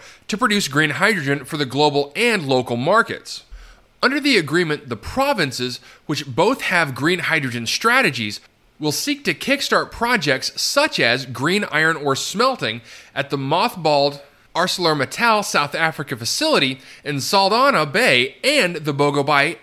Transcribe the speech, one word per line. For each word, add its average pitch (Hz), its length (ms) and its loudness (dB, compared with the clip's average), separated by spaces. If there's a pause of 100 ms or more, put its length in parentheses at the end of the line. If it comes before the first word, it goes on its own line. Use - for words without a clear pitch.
(280)
to 214 100 -4
produce 208 300 0
green 147 240 0
hydrogen 147 540 0
for 160 120 -8
the 147 100 -2
global 139 480 2
and 208 320 0
local 123 300 0
markets. 165 640 -2 (600)
Under 269 160 2
the 269 180 2
agreement, 151 520 0
the 117 80 -6
provinces, 156 840 -2 (280)
which 147 200 -4
both 175 360 2
have 160 300 0
green 160 260 0
hydrogen 131 460 -2
strategies, 147 760 0 (360)
will 151 140 -4
seek 285 320 -4
to 175 100 0
kickstart 233 580 -2
projects 185 600 0 (100)
such 302 380 0
as 131 260 2
green 151 460 -2
iron 160 240 2
ore 139 220 -2
smelting 170 640 -2 (340)
at 139 140 -4
the 147 80 -4
mothballed 147 800 0 (340)
ArcelorMittal 180 920 0
South 147 280 -2
Africa 156 440 -2
facility 131 640 0 (240)
in 147 100 -4
Saldanha 196 760 2
Bay 135 540 2
and 233 320 2
the 151 180 -4
Bogobai 143 680 2